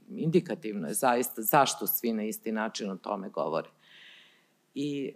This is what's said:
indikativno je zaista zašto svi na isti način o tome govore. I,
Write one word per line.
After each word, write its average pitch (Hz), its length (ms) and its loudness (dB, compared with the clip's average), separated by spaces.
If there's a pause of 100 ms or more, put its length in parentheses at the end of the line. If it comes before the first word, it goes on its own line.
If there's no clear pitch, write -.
(160)
indikativno 110 720 0
je 104 60 -4
zaista 120 480 2
zašto 127 440 4
svi - 260 -2
na 110 100 -2
isti 110 300 -4
način 110 380 -4
o 95 60 -4
tome 98 320 -6
govore. 80 400 -2 (1080)
I, 143 420 -4